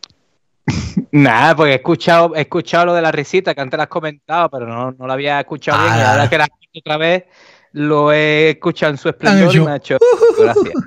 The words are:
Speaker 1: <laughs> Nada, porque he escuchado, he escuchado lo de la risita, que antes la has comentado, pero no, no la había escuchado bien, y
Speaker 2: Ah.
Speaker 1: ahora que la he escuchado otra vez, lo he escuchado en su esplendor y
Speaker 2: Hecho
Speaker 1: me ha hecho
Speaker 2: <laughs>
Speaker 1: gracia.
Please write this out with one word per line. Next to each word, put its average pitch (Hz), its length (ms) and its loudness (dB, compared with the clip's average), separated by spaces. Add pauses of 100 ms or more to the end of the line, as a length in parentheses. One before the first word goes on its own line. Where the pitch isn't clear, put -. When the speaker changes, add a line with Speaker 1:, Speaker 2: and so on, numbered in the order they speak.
(680)
Speaker 1:
<laughs> - 460 -6
Nada, 143 440 4
porque 151 160 2
he 131 40 2
escuchado, 170 580 0
he 156 80 -4
escuchado 170 440 -2
lo 175 80 0
de 170 80 0
la 160 100 0
risita, 156 420 -4
que 139 60 -10
antes 135 180 -8
la 151 60 -2
has - 40 -14
comentado, 156 640 -4
pero 123 160 -10
no, 120 260 -8
no 127 140 -14
la 131 80 -4
había 143 260 -4
escuchado 139 420 -4
bien, 107 140 0
y 120 40 0
Speaker 2:
Ah. 110 120 2
Speaker 1:
ahora 143 160 0
que 160 100 0
la 151 60 2
he - 20 -2
escuchado - 380 -14
otra 151 120 -4
vez, 170 280 0 (480)
lo 147 400 0
he 151 380 2
escuchado 156 420 -2
en 139 60 -8
su - 100 -4
esplendor 196 380 2
y 175 100 4
Speaker 2:
Hecho 160 80 4
Speaker 1:
me 151 60 -2
ha 147 60 -4
hecho - 220 -4 (200)
Speaker 2:
<laughs> 453 240 4
Speaker 1:
gracia. 415 300 0 (140)